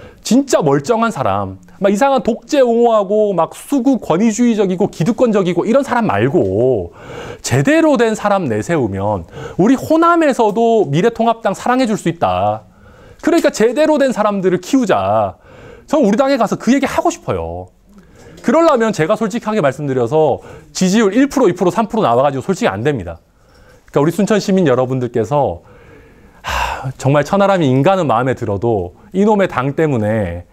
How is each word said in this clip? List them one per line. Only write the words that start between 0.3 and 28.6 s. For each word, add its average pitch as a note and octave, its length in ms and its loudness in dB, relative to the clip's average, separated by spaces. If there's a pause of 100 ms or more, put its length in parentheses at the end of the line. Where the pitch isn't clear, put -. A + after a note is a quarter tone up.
멀쩡한 F#3+ 500 0
사람, G2 480 -4 (200)
막 G3 120 2
이상한 C4 320 2
독재 A#3+ 380 0
옹호하고 G#3+ 720 2
막 E3 200 -2
수구 C4+ 460 0
권위주의적이고 G#3 880 0
기득권적이고 F#3 800 0
이런 B3+ 180 2
사람 A#3+ 240 -2
말고 A2 840 0 (480)
제대로 D4 560 2
된 A3 180 0
사람 G3 300 -2
내세우면 G#2 800 -2 (320)
우리 A3+ 180 4
호남에서도 A#3+ 1120 2
미래통합당 A3+ 680 0
사랑해줄 A#3+ 440 -2
수 - 100 -4
있다. G#2 540 -2 (600)
그러니까 D#4+ 280 2
제대로 D4 480 2
된 C4+ 140 2
사람들을 F#3+ 500 -2
키우자." G#2+ 720 0 (500)
전 C#4 200 0
우리 G3+ 100 2
당에 C4+ 220 0
가서 G#3 180 0
그 A3 180 0
얘기 C#4+ 120 0
하고 - 240 -2
싶어요. F2 580 -6 (760)
그러려면 B3 520 2
제가 D#3 240 0
솔직하게 G#3+ 420 -4
말씀드려서 C3+ 800 0 (320)
지지율 F#3+ 420 0
일 C4+ 140 2
프로, C4+ 220 2
이 F3 40 0
프로, F#3 160 0
삼 A3 180 -2
프로 A3 140 -4
나와가지고 C3 400 2
솔직히 F#3+ 280 -2
안 G2+ 140 -6
됩니다. G2 360 -4 (680)
그러니까 - 120 0
우리 D3+ 120 2
순천 G3+ 280 0
시민 F#3+ 260 0
여러분들께서, B2 960 -2 (800)
하, - 560 -6
정말 D3+ 280 0
천하람이 G3 440 2
인간은 C#3+ 380 2
마음에 B2 260 0
들어도 G#2 600 -4 (160)